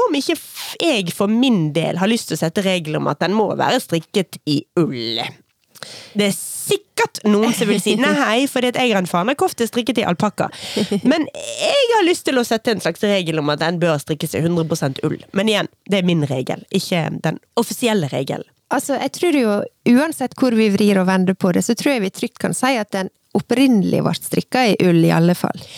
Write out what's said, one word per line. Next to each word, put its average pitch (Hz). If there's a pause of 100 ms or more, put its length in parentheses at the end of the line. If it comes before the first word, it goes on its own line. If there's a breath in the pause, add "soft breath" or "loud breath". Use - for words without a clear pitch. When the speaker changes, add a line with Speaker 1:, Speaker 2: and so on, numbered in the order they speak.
Speaker 1:
om 359
ikke 285
f-, -
jeg 226
for 202
min 220
del 156
har 185
lyst 226
til 165
å -
sette 165
regler 170
om 143
at 143
den 170
må 214
være 143
strikket -
i 143 (180)
ull. 117 (880 loud breath)
Det 208
er 196
sikkert -
noen 214
som 226
vil 208
si, 208
Speaker 2:
<laughs> 214
Speaker 1:
"Nei, 269
fordi 254
at 247
jeg 247
har 196
en 175
fanakofte 226
strikket 233
i 226
alpakka." - (260 loud breath)
Speaker 2:
<laughs> 202
Speaker 1:
Men 311
jeg 466
har 415
lyst 339
til 277
å 240
sette 233
en 196
slags 165
regel 180
om 147
at 147
den 165
bør 165
strikkes -
i 135
hundre 170
prosent 151
ull. 156 (140)
Men 202
igjen, 202 (220)
det 190
er 175
min 165
regel, 131
ikke 170 (160)
den - (180)
offisielle 214
regelen. 135 (240)
Speaker 2:
Altså, 254
jeg 269
tror 349
jo, 220 (280)
uansett 240
hvor 254
vi 220
vrir 202
og 185
vender 190
på 190
det, 190
så 226
tror 285
jeg 202
vi 196
trygt -
kan 175
si 262
at 208
den 190 (200)
opprinnelig 226
ble -
strikket -
i -
ull 170
i 165
alle 170
fall. - (200 loud breath)